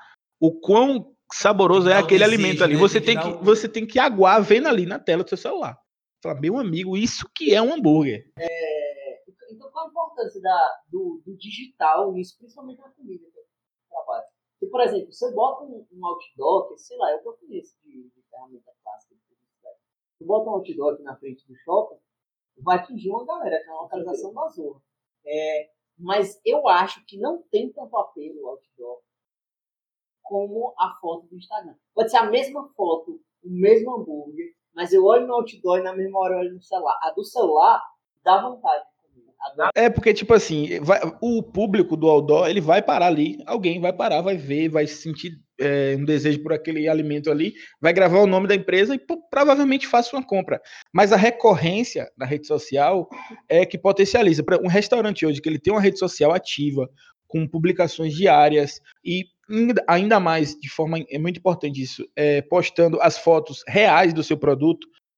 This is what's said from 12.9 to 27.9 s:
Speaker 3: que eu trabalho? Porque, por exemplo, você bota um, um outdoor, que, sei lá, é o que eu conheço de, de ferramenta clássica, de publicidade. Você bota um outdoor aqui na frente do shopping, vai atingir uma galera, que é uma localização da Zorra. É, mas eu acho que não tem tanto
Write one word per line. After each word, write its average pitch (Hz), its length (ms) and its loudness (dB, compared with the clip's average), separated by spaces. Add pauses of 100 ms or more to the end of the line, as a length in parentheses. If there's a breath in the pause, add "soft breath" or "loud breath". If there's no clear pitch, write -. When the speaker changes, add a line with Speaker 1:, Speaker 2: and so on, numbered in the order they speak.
Speaker 3:
que - 60 -20
eu - 60 -20 (460)
trabalho? - 340 -10 (360)
Porque, 196 120 -8
por 247 100 0
exemplo, 202 320 -2
você 247 200 -8
bota 247 320 -4
um, 233 260 -20
um 180 140 -14
outdoor, 175 640 -4
que, - 100 -20
sei - 180 -20
lá, - 140 -4
é - 40 -4
o - 60 -10
que 466 60 -16
eu 466 60 -16
conheço 269 500 -20
de, 151 80 -20 (180)
de 127 220 -20
ferramenta 127 400 -20 (120)
clássica, 107 300 -20
de - 160 -20
publicidade. - 480 -20 (400)
Você 165 80 -20
bota 220 240 -2
um 214 40 -8
outdoor 147 400 -6
aqui 147 100 -18
na 135 140 -18
frente 135 300 -18
do 127 100 -20
shopping, - 400 -4 (600)
vai 180 200 -2
atingir 185 340 -10
uma 240 140 -8
galera, 220 360 -6
que 160 80 -20
é - 20 -18
uma 160 120 -12
localização 185 500 -12
da 277 140 -8
Zorra. 143 340 -16 (460)
É, 151 420 -8 (300)
mas 196 460 -4
eu 277 220 -2
acho 190 380 0
que 196 140 -18
não 320 320 -8
tem 415 200 -4
tanto - 260 -14